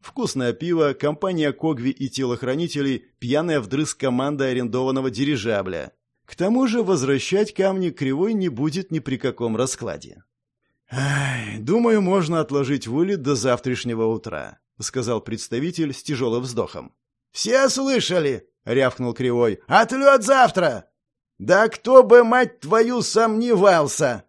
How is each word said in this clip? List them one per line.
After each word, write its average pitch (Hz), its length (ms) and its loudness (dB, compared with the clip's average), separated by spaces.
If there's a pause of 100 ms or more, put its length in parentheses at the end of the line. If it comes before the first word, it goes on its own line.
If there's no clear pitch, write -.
Вкусное 127 540 -4
пиво, 160 400 0
компания 160 580 -2
Когви 135 380 -4
и 135 180 -6
телохранителей, 135 960 -4 (140)
пьяная 147 420 0
вдрызг 123 400 -6
команда 135 460 -2
арендованного 131 640 -2
дирижабля. 104 800 -4 (380)
К - 60 -20
тому 233 320 2
же 226 160 0
возвращать 175 680 0
камни 190 380 0
Кривой 151 440 -2
не 190 140 0
будет 151 440 -4
ни 160 80 -4
при 131 160 -6
каком 117 400 -4
раскладе. 110 680 -6 (680)
«Ай, 131 680 -4
думаю, 214 440 2
можно 175 360 0
отложить 139 480 -2
вылет 165 360 -2
до 139 120 0
завтрашнего 120 720 -2
утра», 107 560 -6 (180)
сказал 117 440 -4
представитель 143 680 -6
с - 120 -14
тяжёлым 123 380 -2
вздохом. 110 520 -8 (380)
«Все 262 360 2
слышали?» 180 760 -2 (180)
рявкнул 127 480 0
Кривой. 120 540 0
«Отлёт 247 560 4
завтра!» 190 680 2 (500)
«Да 180 280 4
кто 254 380 6
бы, 240 180 10
мать 240 380 2
твою, 226 420 2
сомневался!» 196 1300 2